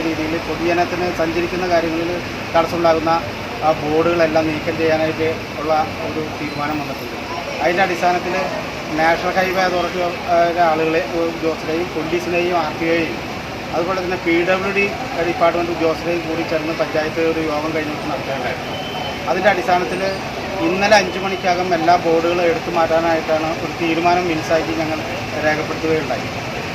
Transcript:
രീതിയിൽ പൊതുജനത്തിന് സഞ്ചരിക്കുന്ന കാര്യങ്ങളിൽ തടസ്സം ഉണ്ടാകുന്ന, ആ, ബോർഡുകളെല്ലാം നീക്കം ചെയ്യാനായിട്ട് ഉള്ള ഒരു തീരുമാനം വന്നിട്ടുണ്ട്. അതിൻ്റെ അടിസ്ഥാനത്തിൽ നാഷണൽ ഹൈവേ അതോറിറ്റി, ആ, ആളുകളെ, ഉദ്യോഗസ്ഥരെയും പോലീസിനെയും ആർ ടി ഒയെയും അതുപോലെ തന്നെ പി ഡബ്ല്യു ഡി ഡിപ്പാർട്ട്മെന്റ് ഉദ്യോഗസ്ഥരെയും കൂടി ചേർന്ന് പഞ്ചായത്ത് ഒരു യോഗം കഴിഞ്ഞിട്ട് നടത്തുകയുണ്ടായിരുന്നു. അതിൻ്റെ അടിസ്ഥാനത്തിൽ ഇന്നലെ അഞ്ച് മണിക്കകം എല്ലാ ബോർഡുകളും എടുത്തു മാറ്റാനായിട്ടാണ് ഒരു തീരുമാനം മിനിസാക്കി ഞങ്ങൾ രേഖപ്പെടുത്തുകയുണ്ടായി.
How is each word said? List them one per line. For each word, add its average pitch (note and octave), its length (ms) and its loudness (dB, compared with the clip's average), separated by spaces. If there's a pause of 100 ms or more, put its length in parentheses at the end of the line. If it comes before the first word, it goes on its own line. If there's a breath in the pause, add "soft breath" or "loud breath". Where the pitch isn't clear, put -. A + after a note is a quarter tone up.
രീതിയിൽ D#3 260 -2 (140)
പൊതുജനത്തിന് E3+ 600 0 (120)
സഞ്ചരിക്കുന്ന F3 540 0
കാര്യങ്ങളിൽ E3 360 2 (440)
തടസ്സം E3 260 2
ഉണ്ടാകുന്ന, D#3+ 320 4 (540)
ആ, D#3+ 60 4 (100)
ബോർഡുകളെല്ലാം D#3+ 680 4
നീക്കം D#3 280 -2
ചെയ്യാനായിട്ട് D#3+ 480 2 (320)
ഉള്ള D#3 140 0 (340)
ഒരു D#3 160 -4 (160)
തീരുമാനം D3 400 -4
വന്നിട്ടുണ്ട്. - 400 -8 (440)
അതിൻ്റെ F3+ 240 4
അടിസ്ഥാനത്തിൽ F3+ 480 0 (680)
നാഷണൽ E3+ 360 2
ഹൈവേ F#3 300 2
അതോറിറ്റി, F3 340 0 (320)
ആ, E3+ 60 6 (320)
ആളുകളെ, D#3+ 320 2 (320)
ഉദ്യോഗസ്ഥരെയും D#3+ 520 -2 (100)
പോലീസിനെയും F3 680 0
ആർ D3+ 160 -4
ടി E3 140 0
ഒയെയും E3 260 0 (560)
അതുപോലെ F3+ 300 0
തന്നെ F3+ 200 -2
പി E3+ 100 4 (140)
ഡബ്ല്യു F#3+ 300 2
ഡി G3+ 80 2 (420)
ഡിപ്പാർട്ട്മെന്റ് E3+ 460 2
ഉദ്യോഗസ്ഥരെയും D#3+ 540 0
കൂടി D#3+ 240 -2
ചേർന്ന് D#3+ 280 -2
പഞ്ചായത്ത് D#3 400 0 (120)
ഒരു D#3+ 180 -2
യോഗം D3+ 240 -2
കഴിഞ്ഞിട്ട് D3+ 360 -4
നടത്തുകയുണ്ടായിരുന്നു. C3 640 -4 (560)
അതിൻ്റെ F#3 240 4
അടിസ്ഥാനത്തിൽ F3+ 480 2 (640)
ഇന്നലെ G3 340 4
അഞ്ച് F#3 240 -2
മണിക്കകം F#3 520 0
എല്ലാ E3 280 4
ബോർഡുകളും E3+ 480 2
എടുത്തു E3 240 -2
മാറ്റാനായിട്ടാണ് D#3+ 720 2 (140)
ഒരു D3+ 180 -4
തീരുമാനം E3+ 480 2
മിനിസാക്കി D#3+ 500 0
ഞങ്ങൾ D#3 200 -2 (440)
രേഖപ്പെടുത്തുകയുണ്ടായി. D3+ 840 0 (500)